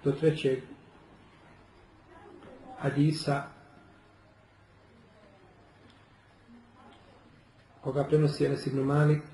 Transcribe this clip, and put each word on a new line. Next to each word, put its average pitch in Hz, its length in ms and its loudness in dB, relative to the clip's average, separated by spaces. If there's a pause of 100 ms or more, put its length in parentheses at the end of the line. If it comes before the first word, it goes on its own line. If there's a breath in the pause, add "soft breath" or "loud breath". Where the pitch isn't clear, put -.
do 139 80 2
trećeg 139 480 0 (2250)
hadisa 143 640 -2 (4000)
koga 139 220 -2
prenosi 147 440 2
Anas 139 200 -2
ibn 135 120 -2
Malik, 147 420 4 (120)